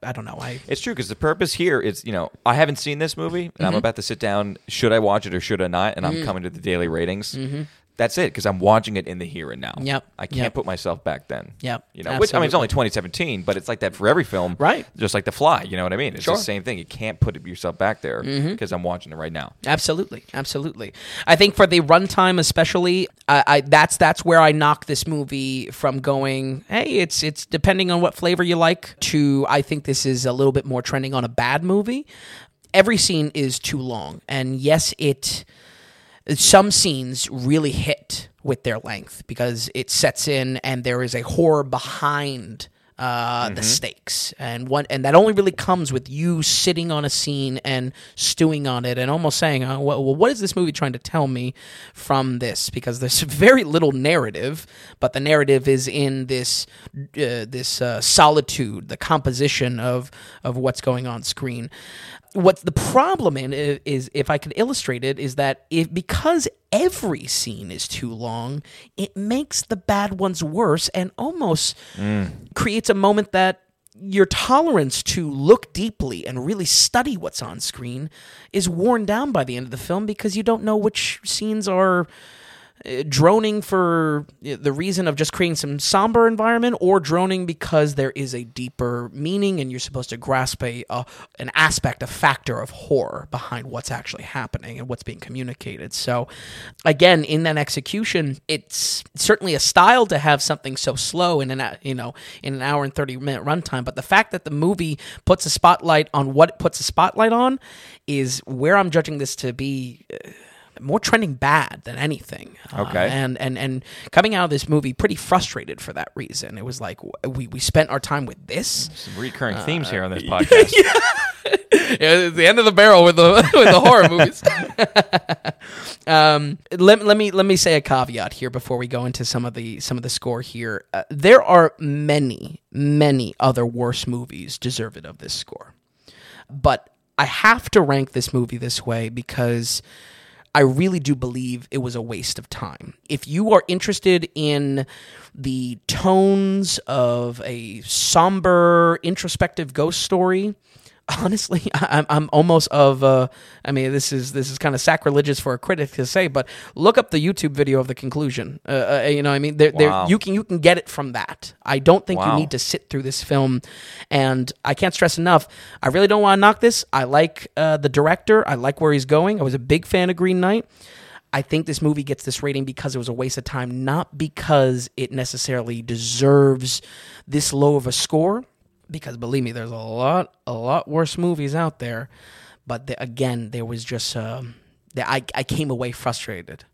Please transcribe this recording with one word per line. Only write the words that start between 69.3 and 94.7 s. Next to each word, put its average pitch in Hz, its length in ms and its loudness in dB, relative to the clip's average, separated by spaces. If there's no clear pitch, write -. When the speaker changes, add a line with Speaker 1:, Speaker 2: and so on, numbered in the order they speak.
Speaker 1:
the - 160 -6
bad 202 420 -2
ones 185 240 -4
worse 165 480 0
and 180 280 -4
almost 269 580 -2
Speaker 2:
Mm. 101 560 -4
Speaker 1:
creates 220 340 -2
a 208 60 2
moment 202 380 2
that 185 280 0
your 190 240 2
tolerance 247 800 2
to 160 280 -4
look 143 440 4
deeply 147 520 -6
and 127 200 -8
really 196 180 -4
study 247 540 0
what's 175 240 -8
on - 180 -12
screen 127 480 -10
is 185 160 -2
worn 208 380 0
down 240 260 -2
by 160 140 0
the 123 140 -6
end 131 80 -8
of 120 40 -18
the 131 60 -10
film 196 300 -4
because 208 280 -6
you 214 80 -2
don't 220 200 0
know 214 160 0
which - 480 -2
scenes 214 420 -4
are, 185 380 2
uh, 131 240 -6
droning 208 540 4
for, 165 640 0
uh, 139 160 -6
the 143 120 0
reason 180 340 -2
of 151 80 0
just 151 180 -2
creating 170 220 0
some 143 240 -6
somber 226 480 4
environment 233 540 2
or 190 180 4
droning 180 480 0
because 151 480 0
there 135 220 -2
is 131 180 -6
a 123 80 -8
deeper 120 720 -6
meaning 185 480 -2
and 131 100 -6
you're 127 80 -10
supposed 127 320 -8
to 120 60 -8
grasp 127 480 -2
a, 120 260 -8
a, 123 160 -6
an 127 160 -10
aspect, 151 480 2
a 127 60 -8
factor 131 520 -2
of 113 100 -10
horror - 600 -4
behind 123 380 -10
what's 120 240 -10
actually - 320 -12
happening 123 560 -10